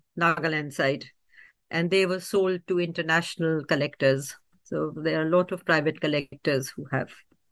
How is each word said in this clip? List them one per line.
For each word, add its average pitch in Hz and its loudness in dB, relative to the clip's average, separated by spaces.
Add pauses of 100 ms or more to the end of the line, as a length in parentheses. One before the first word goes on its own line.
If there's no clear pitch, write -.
(160)
Nagaland 160 0
side. 143 0 (680)
And 170 0
they 190 4
were 180 -2
sold 185 0
to 180 0
international 165 0
collectors. 139 0 (300)
So 156 -6
there 160 -2
are 160 0
a - -2
lot 180 2
of 180 -8
private 151 0
collectors 143 -2
who 147 -14
have - -4 (420)